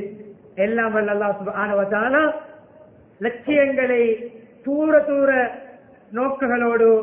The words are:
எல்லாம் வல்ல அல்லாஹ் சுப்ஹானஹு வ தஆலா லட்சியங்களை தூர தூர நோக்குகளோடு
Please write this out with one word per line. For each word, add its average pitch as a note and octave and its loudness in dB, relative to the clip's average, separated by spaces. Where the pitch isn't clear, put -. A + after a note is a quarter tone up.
எல்லாம் A3+ 0
வல்ல G#3 0
அல்லாஹ் G3+ -2
சுப்ஹானஹு G3 -4
வ G3 0
தஆலா A#3+ 2
லட்சியங்களை B3+ 0
தூர D4+ 0
தூர C#4 0
நோக்குகளோடு A#3+ 0